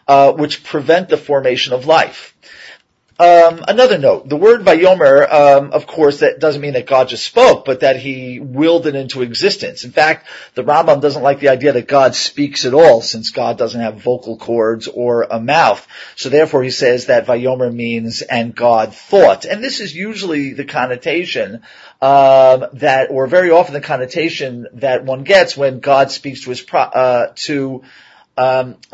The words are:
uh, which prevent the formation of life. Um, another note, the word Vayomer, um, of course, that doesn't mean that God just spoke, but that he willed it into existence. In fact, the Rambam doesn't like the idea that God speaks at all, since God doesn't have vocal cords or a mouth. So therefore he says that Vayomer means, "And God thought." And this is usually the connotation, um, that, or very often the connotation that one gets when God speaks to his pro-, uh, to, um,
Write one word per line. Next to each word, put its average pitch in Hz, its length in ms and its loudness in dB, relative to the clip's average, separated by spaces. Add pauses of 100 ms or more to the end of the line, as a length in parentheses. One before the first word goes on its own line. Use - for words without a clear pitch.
uh, 139 260 6
which 147 300 -8
prevent 160 460 -2
the 147 80 0
formation 131 560 -4
of 127 140 -6
life. - 420 -2 (920)
Um, 170 480 6
another 214 300 2
note, 131 300 0
the 147 100 -4
word 214 240 4
Vayomer, 170 680 4
um, 143 420 4
of 123 140 -4
course, 143 340 -2
that 151 200 0
doesn't 147 220 -2
mean 143 100 -8
that 123 140 -6
God 131 220 2
just 120 160 -10
spoke, - 400 2
but 131 160 -4
that 135 160 2
he 127 440 -12
willed 151 480 0
it 139 80 -4
into 131 260 -8
existence. 123 600 -6
In 123 80 -18
fact, 156 340 0 (280)
the 123 100 -8
Rambam 151 360 2
doesn't 143 220 -2
like 139 160 0
the 139 120 2
idea 131 220 2
that 120 140 -4
God 135 300 2
speaks - 480 -6
at 127 100 -2
all, 151 260 6
since 110 300 -10
God 117 280 -6
doesn't 117 220 -6
have 110 220 -8
vocal 123 360 -6
cords 113 500 -4
or 120 420 -2
a 113 80 -4
mouth. 123 480 0 (300)
So - 140 -10
therefore 147 340 2
he 127 60 -6
says 123 360 -2
that 117 200 0
Vayomer 123 460 -2
means, 117 500 -8
"And 120 340 -6
God 113 360 0
thought." 156 520 2
And 208 180 -8
this 262 160 -8
is 180 160 -12
usually 175 600 -8
the 139 100 -10
connotation, 127 960 -6 (380)
um, 135 720 6
that, 131 380 -2
or 135 180 -2
very 180 220 2
often 165 240 2
the 143 60 -8
connotation 151 920 -8
that 127 320 -4
one 131 180 -8
gets 180 340 2
when 135 220 -2
God 139 320 2
speaks 131 340 -12
to 127 60 -10
his 123 120 -10
pro-, - 180 -4
uh, 123 520 -2 (120)
to, 135 380 -8 (520)
um, 127 440 -2 (160)